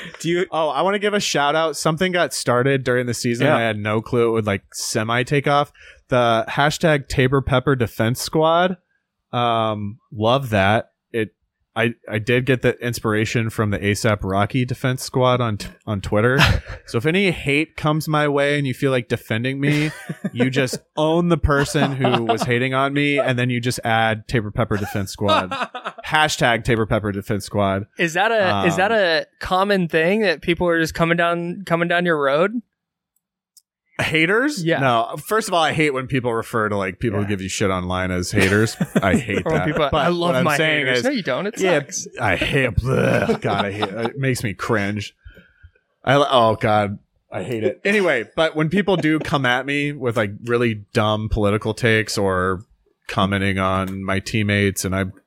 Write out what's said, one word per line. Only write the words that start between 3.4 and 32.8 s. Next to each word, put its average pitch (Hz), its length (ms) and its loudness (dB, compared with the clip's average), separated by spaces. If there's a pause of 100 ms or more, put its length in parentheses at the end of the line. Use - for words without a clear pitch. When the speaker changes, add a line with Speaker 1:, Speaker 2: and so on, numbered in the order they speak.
Speaker 1:
Yeah. 147 100 4
Speaker 2:
I 117 40 0
had 110 180 -2
no 107 240 0
clue 117 260 0
it 113 40 0
would, 110 140 0
like, 98 180 -2 (100)
semi 117 480 -2
take 143 240 0
off. 143 260 2 (360)
The 117 400 2
hashtag 147 600 0
Tabor 135 340 2
Pepper 135 340 2
Defense 117 440 0
Squad. 170 560 2 (560)
Um, 110 680 -2 (140)
love 117 380 2
that. 104 400 2 (200)
It, 110 200 -2 (440)
I, 117 200 0 (120)
I 107 120 -4
did 123 260 0
get 131 160 2
the 123 120 2 (120)
inspiration 113 640 -2
from 110 220 -2
the 98 80 -2
asap 104 440 0
Rocky 101 440 0
Defense 127 360 -4
Squad 127 380 2
on 110 160 -2
t-, - 120 -10 (180)
on 104 160 -4
Twitter. 117 420 2
Speaker 3:
<laughs> - 40 4 (360)
Speaker 2:
So - 140 -6
if 113 80 -2
any 185 240 2
hate 147 460 -2
comes 151 320 -2
my 151 180 0
way 143 320 2
and 143 80 -2
you 131 80 -2
feel 139 160 0
like 127 180 0
defending 123 520 -4
me, 147 320 0 (400)
you 123 180 0
just 127 280 -2 (100)
Speaker 3:
<laughs> - 80 -10
Speaker 2:
own 165 320 2
the 170 100 2
person 143 540 0
who 120 320 0
was 113 180 0
hating 123 320 0
on 139 180 0
me, 143 280 0
and 123 180 0
then 123 120 0
you 120 100 0
just 120 240 -2
add 113 420 0
Tabor 104 240 -2
Pepper 110 260 -2
Defense 98 360 -4
Squad. - 380 0
Speaker 3:
<laughs> 254 540 -10
Speaker 2:
Hashtag 147 600 2
Tabor 113 220 2
Pepper 107 260 -2
Defense 101 340 -4
Squad. 98 380 -2 (140)
Speaker 3:
Is 170 160 -2
that 208 180 2
a, 196 340 2
is 160 100 2
that 190 140 2
Speaker 2:
Um, 226 80 2
Speaker 3:
a 165 280 2 (120)
common 190 500 2
thing 170 340 2
that 165 200 0
people 175 260 0
are 165 120 2
just 160 120 -2
coming 165 240 2
down, 170 480 -2
coming 170 220 0
down 175 180 0
your 160 160 2
road? 147 300 2 (1500)